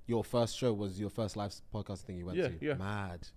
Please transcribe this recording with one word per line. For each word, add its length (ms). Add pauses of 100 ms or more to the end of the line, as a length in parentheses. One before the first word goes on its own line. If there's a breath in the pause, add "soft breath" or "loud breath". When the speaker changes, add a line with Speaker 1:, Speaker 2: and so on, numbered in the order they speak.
Speaker 1:
Your 180
first 320
show 160
was 260
your 120
first 260
live 140
s-, 120 (100)
podcasting 340
thing 120
you 80
went 120
Speaker 2:
Yeah, 100
Speaker 1:
to? 120
Speaker 2:
yeah. 140
Speaker 1:
Mad. 640